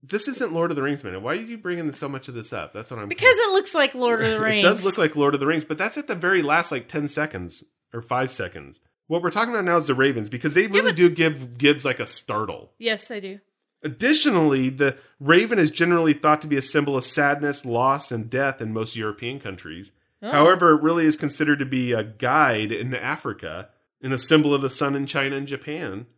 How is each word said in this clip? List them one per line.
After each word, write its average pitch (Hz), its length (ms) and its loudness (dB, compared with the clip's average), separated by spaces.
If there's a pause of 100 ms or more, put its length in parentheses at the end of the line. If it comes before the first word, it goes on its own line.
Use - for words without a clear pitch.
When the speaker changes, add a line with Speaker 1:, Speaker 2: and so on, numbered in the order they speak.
Speaker 1:
This 190 260 -4
isn't 240 240 -4
Lord 170 200 0
of 147 60 -2
the 139 40 -2
Rings 139 220 -2
minute. 95 180 -8
Why 131 160 -4
did 226 100 -10
you 233 120 -14
bring 180 180 -6
in 156 160 -6
so 143 160 -10
much 135 180 -10
of 127 60 -14
this 113 200 -12
up? 82 200 -10
That's 107 160 -14
what 120 100 -10
I'm 104 80 -10
Speaker 2:
Because 466 280 4
Speaker 1:
curious. 440 120 2
Speaker 2:
it 392 40 0
looks 392 240 0
like 277 180 2
Lord 233 300 0
of 226 80 2
the 220 140 -2
Speaker 1:
<laughs> - 20 0
It 214 160 2
does 202 200 6
Speaker 2:
Rings. - 20 2
Speaker 1:
look 190 120 2
like 156 180 2
Lord 143 200 4
of 135 40 0
the 135 60 -2
Rings, 151 200 2
but 156 120 -6
that's 190 220 -4
at 285 80 -10
the 214 80 -4
very 180 260 2
last, 156 300 0
like, 131 160 -6
ten 147 200 -4
seconds 113 560 -6 (300)
or 117 80 -10
five 127 300 -2
seconds. 76 480 -10 (320)
What 165 120 0
we're 175 60 2
talking 220 240 -2
about 208 120 0
now 175 100 2
is 156 120 2
the 139 60 2
ravens, 127 360 2
because 135 240 -4
they 175 80 4
Speaker 2:
Yeah, 220 80 2
Speaker 1:
really 233 220 2
Speaker 2:
but 165 40 -2
Speaker 1:
do 175 140 6
give 139 480 -2
Gibbs, 143 260 4
like, 131 160 -2
a 110 80 -6
startle. - 720 -6
Speaker 2:
Yes, 220 320 -4
I 214 80 -8
do. 196 220 -14 (420)
Speaker 1:
Additionally, 156 880 2
the 135 260 0 (240)
raven 196 400 4
is 156 100 4
generally 170 440 2
thought 151 300 2
to 156 40 -12
be 143 80 0
a 135 60 -2
symbol 143 340 0
of 127 80 -2
sadness, 143 640 -2
loss, 131 440 0
and 113 200 -6
death 131 320 -2
in 110 100 -8
most 110 240 -6
European 113 460 -8
countries. 90 500 -14 (300)
Speaker 2:
Oh. 208 100 -8
Speaker 1:
However, 170 400 6
it 151 100 4
really 165 240 2
is 151 120 4
considered 147 420 0
to 135 60 -2
be 127 260 -2
a 110 140 -2
guide 120 680 0
in 117 240 -6
Africa 101 720 -8 (340)
and 135 120 -4
a 131 40 -2
symbol 151 360 6
of 139 80 2
the 135 80 -2
sun 139 260 -2
in 139 120 -4
China 139 280 -4
and 139 100 -6
Japan. 139 600 -10 (120)